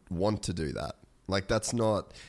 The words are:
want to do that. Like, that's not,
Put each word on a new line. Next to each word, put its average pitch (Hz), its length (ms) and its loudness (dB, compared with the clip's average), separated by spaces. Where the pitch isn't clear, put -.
want 101 340 0
to - 100 -2
do 78 200 -2
that. - 220 -6
Like, 98 200 0
that's 110 260 0
not, 110 400 2